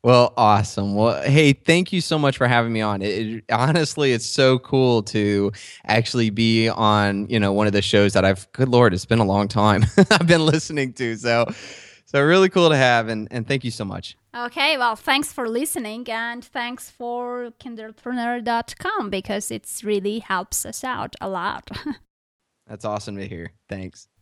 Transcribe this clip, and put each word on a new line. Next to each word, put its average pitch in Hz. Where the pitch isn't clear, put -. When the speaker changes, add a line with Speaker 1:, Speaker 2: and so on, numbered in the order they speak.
Speaker 1:
Well, 123
awesome. 101
Well, 104
hey, 139
thank 170
you 180
so 160
much 143
for 123
having 120
me 110
on. 104
It, 101
it, 110
honestly, 143
it's 117
so 131
cool 123
to 101
actually 113
be 113
on, 104
you 113
know, 98
one 104
of 101
the 98
shows 101
that 95
I've, 95
good 131
Lord, 120
it's 92
been 113
a 113
long 101
time. 104
<laughs> -
I've 175
been 165
listening 147
to, 117
so, 117
so 143
really 185
cool 175
to 151
have, 120
and, 110
and 120
thank 135
you 117
so 107
much. -
Speaker 2:
Okay, 262
well, 233
thanks 277
for 240
listening, 233
and 233
thanks 247
for 240
kinderpreneur 240
dot 233
com, 381
because 202
it's -
really 208
helps -
us -
out -
a 190
lot. 190
<laughs> -
Speaker 1:
That's 107
awesome 107
to 98
hear. 85
Thanks. 95